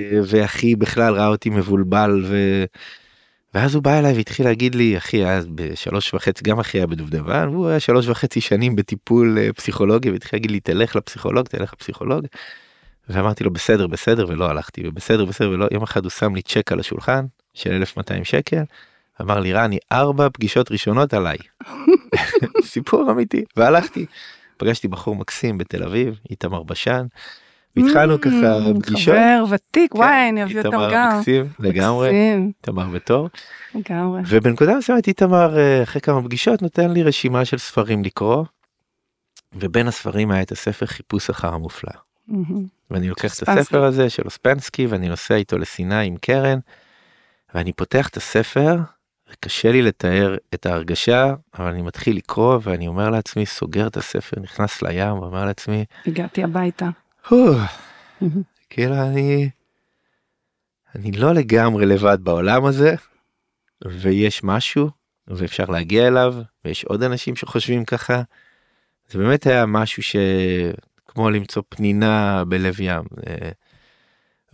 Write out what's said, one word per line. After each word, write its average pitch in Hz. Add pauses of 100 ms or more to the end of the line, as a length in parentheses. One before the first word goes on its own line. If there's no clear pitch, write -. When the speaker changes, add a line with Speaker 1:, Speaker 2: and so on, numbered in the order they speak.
(260)
Speaker 1:
ואחי 107
בכלל 110
ראה 104
אותי 107
מבולבל, 98
ו-, 98 (920)
ואז 135
הוא 147
בא 143
אליי 143
והתחיל 120
להגיד 123
לי, 117
אחי, 95
אז 92
בשלוש 82
וחצי, -
גם 110
אחי 104
היה 90
בדובדבן, 147
והוא 170
היה 156
שלוש 120
וחצי 120
שנים 110
בטיפול, 113
אה, 107
פסיכולוגי, 107
והתחיל 92
להגיד 110
לי, 104
"תלך 107
לפסיכולוג, 107
תלך -
לפסיכולוג." - (840)
ואמרתי 98
לו, 101
"בסדר, 98
בסדר", 104
ולא 85
הלכתי, 76
ובסדר, 104
בסדר, 98
ולא. 95
יום 104
אחד 104
הוא 92
שם 104
לי 92
צ'ק -
על 90
השולחן 127 (280)
של -
אלף 92
מאתיים 92
שקל, 151 (580)
אמר 101
לי, 92
"רני, 104 (140)
ארבע 139
פגישות 113
ראשונות 117
עליי." 87 (680)
<laughs> -
סיפור -
אמיתי. 220 (120)
והלכתי. 151 (500)
פגשתי 110
בחור 98
מקסים 101
בתל 90
אביב, 110 (100)
איתמר 90
בשן, 117 (680)
והתחלנו 156
Speaker 2:
Mm, 147
Speaker 1:
ככה 120 (260)
פגישות. 160
Speaker 2:
חבר 233
ותיק, 302
Speaker 1:
כן, 208
Speaker 2:
וואי, 254
אני 214
אביא 196
אותם 214
Speaker 1:
איתמר 214
Speaker 2:
גם. 233
Speaker 1:
מקסים, 131 (120)
לגמרי. 110
Speaker 2:
מקסים. 202
Speaker 1:
איתמר 92
בתור. 120 (460)
Speaker 2:
לגמרי. 185
Speaker 1:
ובנקודה 120
מסוימת 240
איתמר, 180
אה, 139
אחרי 139
כמה 139
פגישות, 123
נותן 175
לי 175
רשימה 127
של 127
ספרים 107
לקרוא, 113 (1080)
ובין 98
הספרים 104
היה 95
את -
הספר -
חיפוש -
אחר 85
המופלא. - (360)
Speaker 2:
מהמם. 190 (240)
Speaker 1:
ואני 92
לוקח -
את -
Speaker 2:
אוספנסקי. -
Speaker 1:
הספר 143
הזה 131
של -
אוספנסקי, 135
ואני 95
נוסע 85
איתו 101
לסיני 92
עם 87
קרן, 135 (960)
ואני 87
פותח 127
את -
הספר, 135 (560)
וקשה -
לי 127
לתאר 98 (180)
את -
ההרגשה, 95 (240)
אבל 90
אני 87
מתחיל 90
לקרוא, 117
ואני 87
אומר 98
לעצמי, 107
סוגר 92
את 113
הספר, -
נכנס 104
לים, 95
ואומר 92
לעצמי, 104 (220)
Speaker 2:
הגעתי 175
הביתה. 175 (400)
Speaker 1:
"הו, 247 (760)
Speaker 2:
מהמם. 180 (280)
Speaker 1:
כאילו, 127
אני, 139 (1400)
אני 101
לא 120
לגמרי 113
לבד 101
בעולם 92
הזה, 139 (920)
ויש 95
משהו, 127 (380)
ואפשר 92
להגיע 92
אליו, 127 (300)
ויש -
עוד 104
אנשים 123
שחושבים 120
ככה." 123 (880)
זה 95
באמת 127
היה 123
משהו 107
ש-, - (920)
כמו 110
למצוא 104
פנינה 104
בלב 92
ים. 87 (220)
אה, 85 (1040)